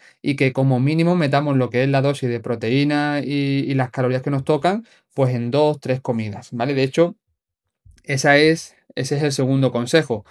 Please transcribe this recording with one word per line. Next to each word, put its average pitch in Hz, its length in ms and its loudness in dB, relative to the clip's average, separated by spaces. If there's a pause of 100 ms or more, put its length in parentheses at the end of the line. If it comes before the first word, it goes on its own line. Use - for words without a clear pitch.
(220)
y 143 140 -2
que 135 160 2
como 135 280 2
mínimo 165 360 2
metamos 143 400 0
lo 127 120 2
que 120 140 0
es 135 60 2
la 139 120 2
dosis 135 280 -2
de 117 120 -4
proteína 143 840 -2
y, 139 420 -2
y 139 80 -2
las 131 160 0
calorías 127 320 -2
que 147 80 -4
nos 135 140 -2
tocan, 175 420 -2 (280)
pues 131 200 0
en 120 180 -4
dos, 147 260 2
tres 131 220 -4
comidas, 110 500 -6
¿vale? 127 240 -2
De 131 80 2
hecho, 165 320 2 (880)
esa 143 340 2
es, 156 380 2 (220)
ese 135 200 -2
es 143 60 -2
el 151 80 0
segundo 135 400 0
consejo. 120 600 0